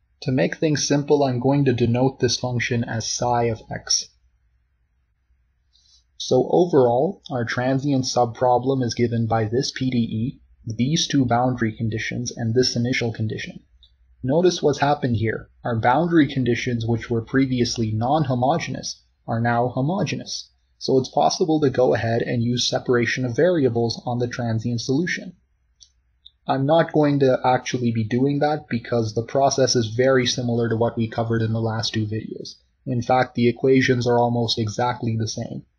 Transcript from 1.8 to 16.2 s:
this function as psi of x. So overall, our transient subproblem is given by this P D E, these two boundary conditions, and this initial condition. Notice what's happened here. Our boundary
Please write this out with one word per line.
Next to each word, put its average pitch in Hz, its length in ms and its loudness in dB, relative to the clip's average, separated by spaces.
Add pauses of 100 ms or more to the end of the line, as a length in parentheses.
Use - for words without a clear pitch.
this 120 160 0
function 120 480 -2
as 127 260 -6
psi 120 360 0
of 113 220 -4
x. - 400 -4 (2000)
So 127 340 0
overall, 156 680 2 (120)
our 120 120 -2
transient 131 600 0
subproblem 123 800 0
is 113 100 -4
given 117 320 0
by 113 200 0
this 117 260 -2
P 131 180 -4
D 123 80 0
E, 113 420 -4 (240)
these 120 440 -2
two 139 180 2
boundary 120 500 0
conditions, 117 540 -6
and 113 240 -4
this 127 220 2
initial 120 360 -2
condition. - 520 -8 (580)
Notice 170 400 2
what's 147 160 2
happened 139 380 0
here. 110 340 -4 (140)
Our 117 160 -2
boundary 151 520 4